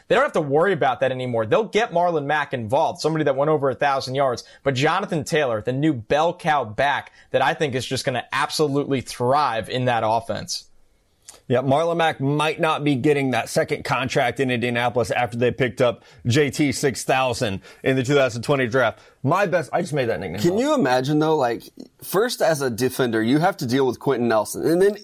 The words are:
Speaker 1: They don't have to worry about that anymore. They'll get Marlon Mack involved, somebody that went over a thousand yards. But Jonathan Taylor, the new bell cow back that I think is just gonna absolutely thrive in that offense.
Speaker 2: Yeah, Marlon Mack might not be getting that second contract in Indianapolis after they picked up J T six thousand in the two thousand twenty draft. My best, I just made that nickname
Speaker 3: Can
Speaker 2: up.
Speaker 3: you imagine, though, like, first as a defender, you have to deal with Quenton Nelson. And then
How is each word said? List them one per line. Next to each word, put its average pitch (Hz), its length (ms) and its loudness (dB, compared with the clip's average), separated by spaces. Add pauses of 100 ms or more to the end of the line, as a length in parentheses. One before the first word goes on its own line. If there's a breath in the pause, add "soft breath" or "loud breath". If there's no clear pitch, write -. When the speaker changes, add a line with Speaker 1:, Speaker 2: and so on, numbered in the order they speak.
Speaker 1:
They 175 60 2
don't 240 100 4
have 294 100 -2
to 180 80 0
worry 156 300 2
about 131 280 0
that 131 120 2
anymore. 123 360 -2
They'll 170 160 2
get 208 280 -2
Marlon 170 340 0
Mack 147 280 -2
involved, 120 480 -2
somebody 156 240 0
that 135 100 2
went 143 140 0
over 139 220 2
a - 20 -2
thousand 135 400 -2
yards. 131 300 0 (180 loud breath)
But 139 140 0
Jonathan 165 480 0
Taylor, 123 400 0
the 127 100 -4
new 151 200 0
bell 147 420 0
cow 151 280 0
back 123 480 -2 (200 soft breath)
that 127 100 2
I 151 140 0
think 147 180 -2
is 127 140 -4
just 131 180 -4
gonna 123 260 -4
absolutely 143 720 0
thrive 123 640 0
in 127 180 -2
that 113 200 0
offense. 110 600 -4 (840 loud breath)
Speaker 2:
Yeah, 123 100 2
Marlon 151 360 0
Mack 160 240 0
might 147 400 -2
not 151 240 0
be 147 120 2
getting 135 360 2
that 113 160 0
second - 380 -2
contract 131 560 0
in 127 100 0
Indianapolis 120 600 0
after 120 260 -2
they 120 140 2
picked 123 280 -2
up 120 240 0 (220 loud breath)
J 135 240 2
T 143 240 0
six - 320 -4
thousand 127 560 -2 (220 loud breath)
in 131 120 2
the 131 80 0
two 143 120 2
thousand 120 260 2
twenty 135 260 0
draft. 117 320 2 (240 soft breath)
My 180 220 2
best, 165 260 0
I - 80 0
just 175 140 -6
made 127 160 0
that 92 100 -2
nickname 95 220 -8
Speaker 3:
Can 175 120 2
Speaker 2:
up. 214 60 0
Speaker 3:
you 294 160 2
imagine, 135 440 2
though, 156 180 2
like, 120 260 -2 (400)
first 233 380 -2
as 156 200 2
a 135 80 0
defender, 120 540 0
you 135 160 2
have 190 180 2
to 151 80 -6
deal 131 220 2
with 120 120 -2
Quenton 120 280 0
Nelson. 107 380 0
And 170 160 2
then 202 220 2